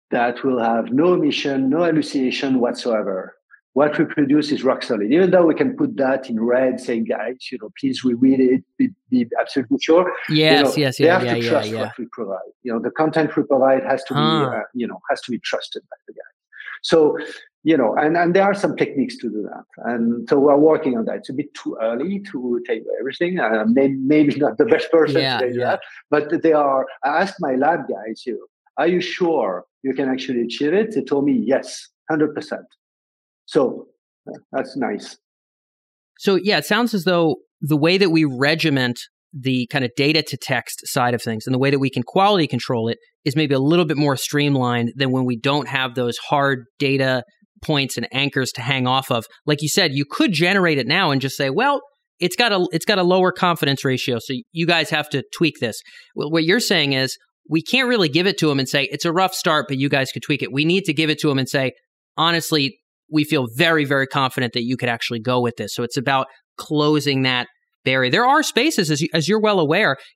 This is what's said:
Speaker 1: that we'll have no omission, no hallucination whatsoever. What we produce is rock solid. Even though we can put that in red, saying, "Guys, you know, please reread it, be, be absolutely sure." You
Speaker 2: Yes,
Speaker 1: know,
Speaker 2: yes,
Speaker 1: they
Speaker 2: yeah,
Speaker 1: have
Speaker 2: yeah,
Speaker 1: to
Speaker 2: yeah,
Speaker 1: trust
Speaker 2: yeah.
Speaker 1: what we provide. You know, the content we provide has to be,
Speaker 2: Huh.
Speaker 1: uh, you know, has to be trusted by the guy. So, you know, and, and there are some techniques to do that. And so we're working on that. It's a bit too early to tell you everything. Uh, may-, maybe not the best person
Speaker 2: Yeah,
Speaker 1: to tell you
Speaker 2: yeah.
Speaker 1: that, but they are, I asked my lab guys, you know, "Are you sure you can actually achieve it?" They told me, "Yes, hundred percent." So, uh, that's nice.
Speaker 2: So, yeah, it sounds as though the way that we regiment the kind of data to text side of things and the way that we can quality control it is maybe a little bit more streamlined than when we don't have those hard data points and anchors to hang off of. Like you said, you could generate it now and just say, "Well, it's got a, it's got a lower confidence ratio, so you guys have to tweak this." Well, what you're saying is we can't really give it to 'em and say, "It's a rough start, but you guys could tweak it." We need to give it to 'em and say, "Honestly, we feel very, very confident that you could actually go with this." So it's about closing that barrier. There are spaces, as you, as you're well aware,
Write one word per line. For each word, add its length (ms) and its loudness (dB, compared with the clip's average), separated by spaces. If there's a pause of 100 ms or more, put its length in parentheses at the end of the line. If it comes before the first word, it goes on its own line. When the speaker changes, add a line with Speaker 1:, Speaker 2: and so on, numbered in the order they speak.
(100)
Speaker 1:
that 340 0
we'll 140 0
have 340 0
no 220 4
omission, 560 0
no 140 2
hallucination 760 0
whatsoever. 760 -2 (400)
What 240 2
we 60 2
produce 480 0
is 100 -2
rock 200 0
solid. 280 -2
Even 200 4
though 160 6
we 80 4
can 200 0
put 220 -2
that 320 0
in 100 -4
red, 420 0
saying, 240 -4
"Guys, 340 -6 (120)
you 120 -10
know, 80 -14 (100)
please 240 -4
reread 360 4
it, 220 4 (140)
be, 140 2 (180)
be 180 2 (140)
absolutely 400 -2
sure." 320 4 (160)
You 80 2
Speaker 2:
Yes, 280 6
Speaker 1:
know, 120 2
Speaker 2:
yes, 220 0
Speaker 1:
they 80 6
Speaker 2:
yeah, 80 6
Speaker 1:
have 100 2
Speaker 2:
yeah, 100 0
Speaker 1:
to 60 0
Speaker 2:
yeah, 80 0
Speaker 1:
trust 220 0
Speaker 2:
yeah. 80 -4
Speaker 1:
what 200 -6
we 140 -10
provide. 280 -8 (220)
You 120 -4
know, 60 -2
the 100 -4
content 440 0
we 100 2
provide 400 4
has 200 -2
to 80 -8
be, 80 0
Speaker 2:
Huh. 300 2
Speaker 1:
uh, 100 -4 (140)
you 120 -4
know, 120 -10 (100)
has 140 -2
to 80 -10
be 80 -4
trusted 460 -8
by 120 -20 (100)
the 60 -20
guy. 60 -20 (680)
So, 320 4 (460)
you 140 4
know, 200 2
and, 200 2
and 180 2
there 80 6
are 120 2
some 220 -2
techniques 420 -2
to 100 -6
do 140 -6
that. 200 -12 (260)
And 400 -2
so 120 2
we're 160 6
working 420 4
on 60 -4
that. 140 -4
It's 120 -14
a 20 -10
bit 220 -8
too 260 -10
early 400 -2 (120)
to 340 -4
tell 80 -4
you 240 -6
everything. 400 -4
Uh, 300 0
may-, 260 4 (100)
maybe 300 4
not 240 0
the 60 4
best 260 2
person 300 4
Speaker 2:
Yeah, 180 0
Speaker 1:
to 60 0
tell 100 -2
you 60 -4
Speaker 2:
yeah. 100 0
Speaker 1:
that, 100 -2 (300)
but 320 0
they 100 4
are, 320 2 (200)
I 180 0
asked 160 -4
my 160 -2
lab 340 0
guys, 380 -10
you 60 -6
know, 140 -12 (320)
"Are 100 2
you 120 2
sure 640 -2 (200)
you 100 -2
can 140 -2
actually 340 -2
achieve 320 -2
it?" 180 0
They 100 -2
told 220 -2
me, 220 2
"Yes, 420 -4 (220)
hundred 240 0
percent." 320 -10 (800)
So, 400 0 (420)
uh, 100 -14 (120)
that's 260 -6
nice. 400 -6 (1040)
Speaker 2:
So, 160 2
yeah, 240 2
it 60 -2
sounds 300 0
as 100 -2
though 320 2 (240)
the 160 0
way 200 4
that 140 4
we 140 4
regiment 760 0 (340)
the 400 -2
kind 120 0
of 120 -4
data 260 2
to 140 -10
text 500 -6
side 280 0
of 80 -4
things 240 -6
and 80 0
the 40 0
way 120 2
that 80 2
we 100 0
can 140 -4
quality 440 2
control 400 -2
it 120 -4 (260)
is 100 -2
maybe 200 0
a 40 2
little 280 4
bit 100 -2
more 180 2
streamlined 800 0
than 160 -2
when 140 0
we 140 -2
don't 300 -2
have 260 -4
those 240 -4
hard 460 -2 (140)
data 460 0 (400)
points 320 0
and 160 -6
anchors 400 -2
to 80 -12
hang 260 -2
off 240 -2
of. 140 -2 (220)
Like 160 0
you 60 -2
said, 260 0
you 100 -2
could 280 0
generate 440 2
it 100 -2
now 240 0
and 100 0
just 160 -4
say, 140 -2
"Well, 300 0 (400)
it's 160 -2
got 160 2
a, 200 2
it's 120 -4
got 140 2
a 40 2
lower 300 4
confidence 520 0
ratio, 360 0
so 140 -8 (180)
you 140 -2
guys 240 2
have 200 -2
to 120 -2 (120)
tweak 260 0
this." 200 -4 (340)
Well, 160 -6
what 140 0
you're 160 2
saying 320 0
is 240 -2 (320)
we 140 0
can't 260 0
really 200 2
give 180 2
it 120 0
to 120 2
'em 80 2
and 100 -2
say, 240 0
"It's 120 -6
a 80 -2
rough 220 0
start, 320 0
but 120 -4
you 100 0
guys 240 0
could 100 -10
tweak 200 -2
it." 100 -6
We 120 0
need 200 0
to 80 -2
give 180 0
it 100 -2
to 100 2
'em 80 0
and 100 -2
say, 240 -2 (440)
"Honestly, 640 0 (320)
we 140 2
feel 220 0 (100)
very, 300 2
very 200 0
confident 460 -2
that 120 -4
you 120 -4
could 140 -4
actually 300 -6
go 200 0
with 160 -2
this." 180 -8
So 100 -6
it's 120 -8
about 300 0 (320)
closing 640 0
that 240 -2 (380)
barrier. 280 2
There 140 2
are 180 4
spaces, 480 0
as 80 0
you, 120 -2
as 160 0
you're 120 2
well 180 2
aware, 380 2 (200)